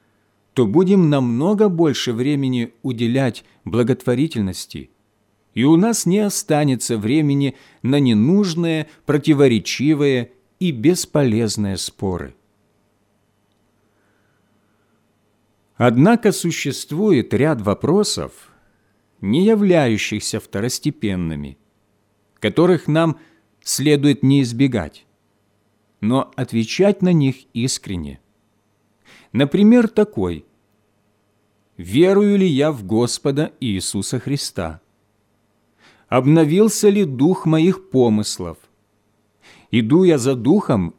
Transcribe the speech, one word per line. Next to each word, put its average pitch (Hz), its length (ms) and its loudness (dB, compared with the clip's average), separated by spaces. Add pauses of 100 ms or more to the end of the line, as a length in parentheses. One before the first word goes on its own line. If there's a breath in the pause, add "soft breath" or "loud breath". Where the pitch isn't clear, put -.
(540)
то 123 140 0
будем 180 420 4
намного 147 600 0
больше 160 440 -2
времени 127 580 -4 (100)
уделять 123 600 -4 (220 soft breath)
благотворительности, 117 1300 -4 (640)
и 113 100 -2
у 156 120 4
нас 214 300 0
не 180 140 0
останется 147 800 -2
времени 139 580 -2 (260 soft breath)
на 135 180 0
ненужные, 160 880 0 (180 soft breath)
противоречивые 143 1300 0 (280)
и 180 120 -2
бесполезные 113 1080 -2
споры. 85 580 -8 (3500)
Однако 156 560 4
существует 160 1000 -2
ряд 131 260 0
вопросов, 101 920 -4 (680)
не 117 240 0
являющихся 156 960 0
второстепенными, 92 1160 -6 (800)
которых 175 520 0
нам 160 300 0 (440 soft breath)
следует 143 600 0
не 139 200 4
избегать, 117 640 -4 (960)
но 123 340 -2
отвечать 135 640 -2
на 180 120 2
них 135 220 2 (180)
искренне. 87 640 -8 (1120 soft breath)
Например, 208 560 4
такой. 101 580 -4 (1300)
Верую 190 600 2
ли 190 100 2
я 147 240 0
в 113 140 -10
Господа 120 760 -2
Иисуса 104 600 -6
Христа? 90 640 -8 (1300 soft breath)
Обновился 160 840 2
ли 202 160 2
дух 143 420 0
моих 165 420 2
помыслов? 107 680 0 (1120 soft breath)
Иду 120 320 2
я 165 160 4
за 131 160 -2
духом 120 640 0